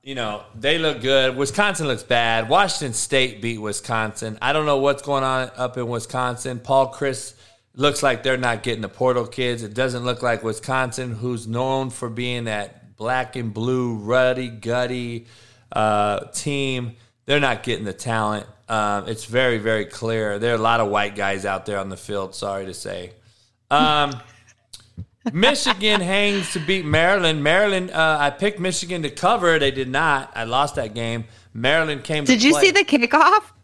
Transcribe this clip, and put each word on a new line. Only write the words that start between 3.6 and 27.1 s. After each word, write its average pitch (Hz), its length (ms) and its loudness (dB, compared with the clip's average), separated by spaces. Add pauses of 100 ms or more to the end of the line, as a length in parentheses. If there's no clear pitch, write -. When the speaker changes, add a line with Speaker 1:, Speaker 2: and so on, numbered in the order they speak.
Speaker 1:
I 131 120 0
don't 151 140 0
know 143 120 2
what's 139 240 0
going 139 220 -2
on 131 320 -2
up 127 200 -4
in 123 120 -4
Wisconsin. 123 720 -4
Paul 135 340 2
Chryst 131 400 -4 (400)
looks 139 280 2
like 127 200 2
they're 131 140 2
not 120 260 -2
getting 113 200 -4
the 101 60 -6
portal 123 380 0
kids. 120 360 -2
It 104 120 -10
doesn't 123 300 -2
look 123 180 -2
like 117 200 0
Wisconsin, 123 680 -2
who's 113 340 -6
known 131 440 -2
for 123 180 -8
being 120 360 -4
that 104 520 -8
black 123 400 -2
and 113 180 -4
blue, 120 400 -2
ruddy, 127 540 2
gutty, 120 800 -4 (460)
uh, 104 480 2 (120)
team. 131 640 -4 (300)
They're 143 140 2
not 127 220 0
getting 110 220 -4
the 98 80 -6
talent. 107 540 -2 (220)
Um, 104 380 0
it's 113 200 -8
very, 120 320 2
very 107 260 0
clear. 107 540 -4
There 117 140 0
are 113 60 2
a 107 40 -2
lot 117 180 4
of 104 80 2
white 104 260 0
guys 98 320 -2
out 95 200 -4
there 101 120 -4
on 98 120 -6
the 92 60 -10
field, 98 380 -6
sorry 98 320 -6
to 92 80 -12
say. 90 380 -10 (580)
Um, 147 500 2 (540)
<laughs> - 580 -12
Michigan 214 680 2
hangs 196 540 0
to 185 60 -4
beat 175 240 0
Maryland. 160 600 2